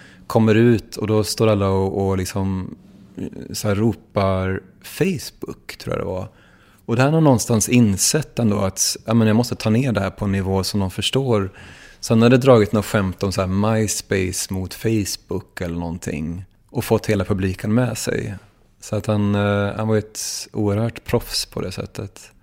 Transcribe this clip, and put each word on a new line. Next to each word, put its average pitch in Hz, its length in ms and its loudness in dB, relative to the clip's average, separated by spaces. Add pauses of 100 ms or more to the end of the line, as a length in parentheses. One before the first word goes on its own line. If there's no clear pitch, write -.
(260)
kommer 110 280 4
ut, 117 420 4
och 107 100 -4
då 107 180 2
står - 240 0
alla 101 200 2
och, 95 400 0
och 95 100 0
liksom, 95 580 -4 (760)
så 107 160 -6
här, 101 60 0
ropar 95 840 -2 (220)
Facebook, - 960 -6
tror - 180 -8
jag - 80 -4
det - 60 -6
var. 92 180 -6 (580)
Och 113 100 -2
där 131 160 4
har 165 80 2
någonstans 120 480 4
insett 120 720 2
ändå 107 220 2
att, - 440 -2
ja, 113 100 0
men 113 120 6
jag 107 100 4
måste 120 200 0
ta - 140 -2
ner 120 220 2
det 98 80 0
här 95 100 -2
på - 140 -6
en 101 80 0
nivå 95 320 0
som 104 160 -2
de 95 100 0
förstår. 110 600 0 (500)
Sen 113 220 4
har 120 80 6
det 131 80 8
dragit 120 340 6
något 104 140 2
skämt 95 360 -2
om 98 100 -2
så - 80 -2
här 95 80 -2 (280)
MySpace 98 800 -2
mot 92 200 -6
Facebook - 840 -4
eller 85 180 -6
någonting. 85 640 -8 (260)
Och - 140 -4
fått - 220 0
hela 101 180 0
publiken 98 500 -2
med 117 240 0
sig. - 360 -6 (480)
Så - 140 -6
att 101 100 -6
han, 104 280 0
eh, 101 420 0
han 110 120 -2
var 110 80 2
ett - 240 -4 (320)
oerhört 107 520 -2
proffs - 420 -4
på - 140 -10
det 95 120 -6
sättet. - 580 -12 (120)